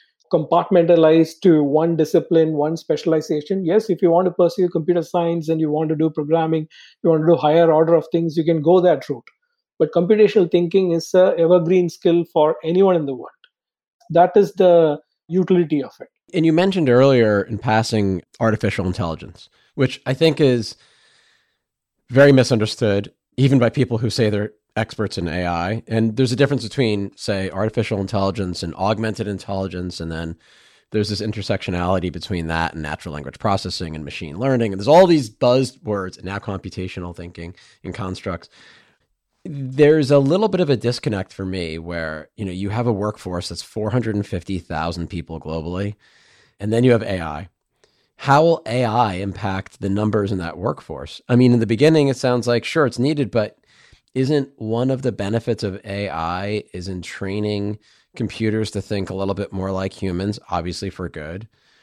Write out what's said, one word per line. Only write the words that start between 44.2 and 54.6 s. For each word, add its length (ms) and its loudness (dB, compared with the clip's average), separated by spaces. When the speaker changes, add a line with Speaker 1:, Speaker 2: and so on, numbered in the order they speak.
Speaker 2:
fifty 320 -6
thousand 480 -6
people 320 -12
globally, 560 -8
and 120 -6
then 120 2
you 80 6
have 120 2
A 180 -6
I. 280 -10
How 260 4
will 220 2
A 200 -2
I 300 0
impact 680 -8
the 80 -4
numbers 420 -2
in 60 -2
that 200 -10
workforce? 680 -10
I 80 0
mean, 180 6
in 60 4
the 60 0
beginning, 440 2
it 80 -4
sounds 300 -2
like, 180 0
sure, 200 0
it's 140 -4
needed, 320 -2
but 260 -4
isn't 440 0
one 320 -2